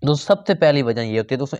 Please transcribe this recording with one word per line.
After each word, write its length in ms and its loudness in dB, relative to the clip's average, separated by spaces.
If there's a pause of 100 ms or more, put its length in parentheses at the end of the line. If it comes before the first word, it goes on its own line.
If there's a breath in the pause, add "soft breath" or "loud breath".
दोस्तों, 300 2
सबसे 200 -2
पहली 280 2
वजह 200 -2
ये 160 -2
होती 160 -2
है 40 -4
दोस्तों, 220 -6